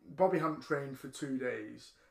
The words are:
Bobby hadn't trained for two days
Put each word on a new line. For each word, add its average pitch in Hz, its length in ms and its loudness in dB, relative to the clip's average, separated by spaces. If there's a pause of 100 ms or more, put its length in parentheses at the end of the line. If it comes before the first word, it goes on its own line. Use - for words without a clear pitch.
(160)
Bobby 185 220 6
hadn't 156 240 0
trained 139 360 -2
for 139 100 -10
two 135 300 -4
days 110 540 -6 (180)